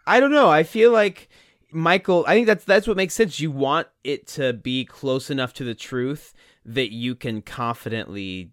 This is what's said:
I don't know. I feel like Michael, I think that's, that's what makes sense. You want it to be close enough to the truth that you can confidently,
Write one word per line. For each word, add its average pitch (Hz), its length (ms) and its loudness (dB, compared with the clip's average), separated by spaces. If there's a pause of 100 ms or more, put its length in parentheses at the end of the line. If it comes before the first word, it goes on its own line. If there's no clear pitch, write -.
I 214 140 4
don't 277 120 4
know. 277 180 6
I 156 140 6
feel 220 280 4
like 208 380 0 (420)
Michael, 170 560 2
I 160 60 4
think 226 140 4
that's, 214 180 2
that's 202 220 4
what 202 100 -2
makes 190 160 -2
sense. 196 260 -2
You 156 120 -4
want 139 360 -2 (160)
it 143 260 -6
to 131 240 -4
be 127 320 -6
close 131 440 -6
enough 135 260 -6
to 139 80 -12
the 117 120 -8
truth 127 580 -8 (320)
that 113 260 -4
you 120 240 -6
can 113 260 -8 (480)
confidently, 95 640 -10